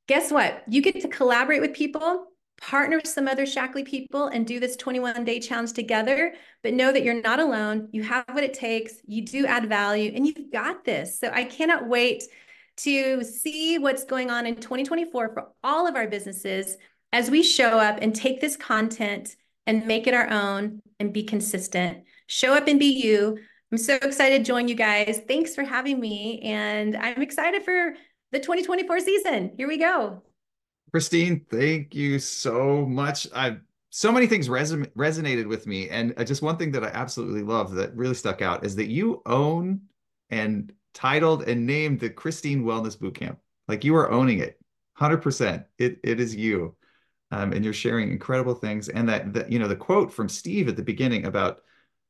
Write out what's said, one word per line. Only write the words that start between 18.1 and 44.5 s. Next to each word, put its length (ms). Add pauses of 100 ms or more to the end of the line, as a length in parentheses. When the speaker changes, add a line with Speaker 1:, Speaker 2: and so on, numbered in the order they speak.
Speaker 1:
take 280
this 160
content 800 (300)
and 200
make 220
it 60
our 140
own 540 (160)
and 140
be 100
consistent. 760 (280)
Show 280
up 120
and 140
be 60
you. 520 (320)
I'm 80
so 160
excited 440
to 60
join 220
you 80
guys. 540
Thanks 260
for 80
having 380
me. 400
And 560
I'm 260
excited 400
for 320 (380)
the 80
twenty 240
twenty-four 340
season. 580
Here 120
we 80
go. 460 (680)
Speaker 2:
Christine, 600
thank 440
you 240
so 680
much. 480
I've, 260 (300)
so 200
many 160
things 220
reson-, 440
resonated 540
with 200
me. 240
And, 260
uh, 80
just 160
one 160
thing 160
that 100
I 40
absolutely 560
love 320
that 200
really 200
stuck 260
out 240
is 120
that 120
you 380
own 560 (480)
and 420 (220)
titled 520
and 200
named 340
the 80
Christine 560
Wellness 340
Boot 180
Camp. 220 (280)
Like, 180
you 120
are 140
owning 280
it, 200 (360)